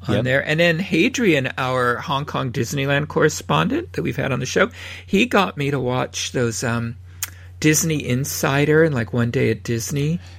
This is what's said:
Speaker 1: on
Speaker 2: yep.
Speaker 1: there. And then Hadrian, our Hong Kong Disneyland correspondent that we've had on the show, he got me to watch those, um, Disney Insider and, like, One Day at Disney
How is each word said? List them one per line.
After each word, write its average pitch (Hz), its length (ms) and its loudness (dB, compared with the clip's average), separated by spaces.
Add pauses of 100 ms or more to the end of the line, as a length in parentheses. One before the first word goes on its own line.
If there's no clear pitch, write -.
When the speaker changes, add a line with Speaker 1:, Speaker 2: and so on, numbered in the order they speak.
Speaker 1:
on 101 80 2
Speaker 2:
yep. 120 80 0
Speaker 1:
there. 127 220 2
And 156 120 0
then 170 220 4
Hadrian, 160 760 2
our 127 400 0
Hong 139 300 -4
Kong 135 240 -4
Disneyland 139 580 -2
correspondent 156 840 0
that 156 100 -6
we've 135 140 -4
had 139 160 -2
on 131 80 -2
the 131 60 -4
show, 143 240 0 (360)
he 208 200 2
got 196 300 0
me 143 140 -2
to 139 100 -2
watch 127 520 -4
those, 120 320 -2
um, 117 320 -4 (640)
Disney 156 460 2
Insider 143 760 2
and, 160 120 4
like, 117 180 -2
One 120 180 0
Day 123 220 2
at 95 100 -4
Disney 143 560 -2 (200)